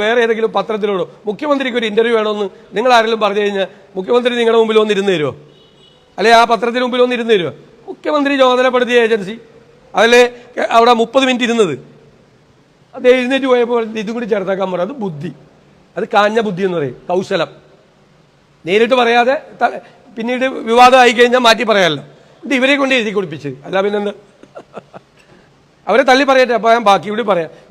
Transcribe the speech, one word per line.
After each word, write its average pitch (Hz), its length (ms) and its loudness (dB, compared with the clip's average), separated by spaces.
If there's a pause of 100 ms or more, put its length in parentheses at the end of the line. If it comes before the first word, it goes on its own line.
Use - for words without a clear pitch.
വേറെ 233 200 0
ഏതെങ്കിലും 220 320 -2
പത്രത്തിനോടോ 196 480 -4 (240)
മുഖ്യമന്ത്രിക്ക് 262 520 -4
ഒരു 220 100 -4
ഇന്റർവ്യൂ 233 260 0
വേണമെന്ന് 214 300 -4 (300)
നിങ്ങൾ 247 200 2
ആരെങ്കിലും 226 280 0
പറഞ്ഞു 202 200 -2
കഴിഞ്ഞാൽ 196 220 -2 (300)
മുഖ്യമന്ത്രി 240 440 -2
നിങ്ങളുടെ 226 200 2
മുമ്പിൽ 220 220 2
ഒന്ന് 214 140 -2
ഇരുന്ന് 196 180 0
തരുമോ? 147 180 -4 (840)
അല്ലെ 214 220 2
ആ 233 120 6
പത്രത്തിന് 240 340 -2
മുമ്പിൽ 247 200 -2
ഒന്ന് 247 120 -2
ഇരുന്ന് 226 160 0
തരുമോ? 165 200 -2 (360)
മുഖ്യമന്ത്രി 294 520 -2
ചുമതലപ്പെടുത്തിയ 247 640 2
ഏജൻസി 214 300 -4 (600)
അതല്ലേ 240 240 6 (560)
അവിടെ 233 220 4
മുപ്പത് 233 280 0
മിനിറ്റ് 247 200 -2
ഇരുന്നത്? 220 260 0 (1200)
അത് 247 180 -6
എഴുന്നേറ്റ് 262 380 0
പോയപ്പോൾ 240 300 0 (200)
ഇതും 214 140 -8
കൂടി 240 160 -6
ചേർത്താക്കാൻ 190 400 -2
പറയും. 180 160 -4
അത് 277 160 -12
ബുദ്ധി, 165 280 -10 (680)
അത് 208 160 -6
കാഞ്ഞ 214 340 2
ബുദ്ധി 190 200 -6
എന്ന് 175 100 -2
പറയും, 135 180 -6 (140)
കൗശലം. 180 400 -2 (1160)
നേരിട്ട് 220 340 2
പറയാതെ 240 340 2 (260)
ത-, 226 180 -4 (380)
പിന്നീട് 247 280 -4 (240)
വിവാദം 247 340 6
ആയിക്കഴിഞ്ഞാൽ 240 440 4
മാറ്റി 220 240 2
പറയാമല്ലോ. 175 320 2 (420)
ഇത് 247 140 -4
ഇവരെ 269 220 4
കൊണ്ട് 262 180 0
എഴുതി 214 180 -4
കൊടുപ്പിച്ച്, 156 340 -8 (140)
അല്ല 180 160 -2
പിന്നെന്താ? 202 320 -4 (1700)
അവരെ 233 220 2
തള്ളി 262 140 4
പറയട്ടെ, 262 300 2
അപ്പോൾ 226 220 0
ഞാൻ 240 140 -2
ബാക്കി 190 200 2
കൂടി 214 220 -4
പറയാം. 170 180 -2 (220)